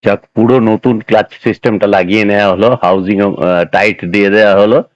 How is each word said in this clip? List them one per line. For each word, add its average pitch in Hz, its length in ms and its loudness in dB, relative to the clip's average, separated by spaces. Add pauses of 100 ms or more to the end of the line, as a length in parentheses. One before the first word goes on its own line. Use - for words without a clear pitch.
যাক, 101 140 -2 (160)
পুরো 117 240 2
নতুন 110 400 -2
ক্লাচ 107 260 -2 (180)
সিস্টেমটা 107 440 -2
লাগিয়ে 101 380 0
নেওয়া 101 260 0
হলো, 101 300 0
হাউজিং, 95 400 0
আহ, 90 500 -2
টাইট 98 340 -2
দিয়ে 98 240 0
দেওয়া 101 320 4
হলো 113 220 2 (120)